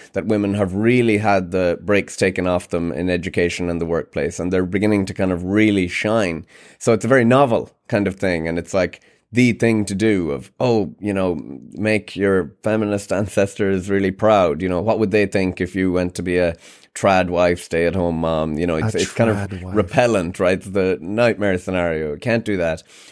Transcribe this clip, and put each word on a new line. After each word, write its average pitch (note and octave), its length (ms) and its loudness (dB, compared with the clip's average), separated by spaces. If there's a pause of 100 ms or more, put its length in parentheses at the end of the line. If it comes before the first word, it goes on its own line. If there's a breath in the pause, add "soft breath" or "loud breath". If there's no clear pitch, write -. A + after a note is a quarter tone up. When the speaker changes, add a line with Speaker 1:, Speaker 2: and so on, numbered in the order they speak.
(120)
Speaker 1:
that F2+ 160 -6
women G2+ 280 0
have F#2+ 200 -2
really A2+ 440 4
had G2 320 0
the F2+ 300 0
brakes G2 360 0
taken F#2 300 0
off F2+ 200 0
them E2+ 240 -2
in F2 180 -4
education F2 600 -2
and E2+ 100 -4
the E2+ 60 -2
workplace, E2 560 -4
and F2+ 100 -2
they're F#2 140 0
beginning G2 400 0
to F#2+ 80 -10
kind F#2+ 180 0
of F2+ 140 -4
really G2+ 420 4
shine. G2 580 -2 (340 loud breath)
So B2 120 2
it's A2 140 2
a A#2+ 100 2
very B2 80 6
novel A#2 460 4 (180)
kind G#2 220 0
of F#2 60 -4
thing, F2 340 -2
and E2+ 100 -2
it's, - 140 -8
like, F2+ 260 0 (340 soft breath)
the A#2+ 200 4
thing A2 320 2
to G2 100 -4
do F#2+ 360 0
of, C2 280 -8
oh, A2+ 400 0
you G2+ 140 -4
know, F#2 260 -2 (320)
make G#2+ 460 -2
your F#2+ 340 2 (120)
feminist G#2 500 -2
ancestors G2 760 -2
really G2 220 0
proud. F#2+ 500 2
You F#2 60 -2
know, F2+ 140 0
what G#2+ 180 0
would G#2 120 0
they G#2 140 4
think F#2 360 -2
if F2 120 -4
you F#2 160 0
went F2 260 -2
to F2+ 60 -6
be F2 160 0
a F2 160 2 (400 loud breath)
trad F#2 360 2
wife, F2 340 2
stay-at-home E2+ 560 0
mom? D#2+ 380 -2
You E2+ 100 -2
know, E2 80 0
it's, G#2+ 180 -2
Speaker 2:
A - 40 -2
Speaker 1:
it's - 160 -2
kind A#2 160 2
of G2+ 80 0
Speaker 2:
trad G2 260 -8
wife. F#2 100 -10
Speaker 1:
repellent, G2+ 680 0
right? F#2 160 2
It's F#2+ 140 -12
the F#2 280 0
nightmare G2+ 580 0
scenario. E2 600 -2
Can't A#2 260 -2
do G2+ 140 -2
that. E2 260 -2 (280 loud breath)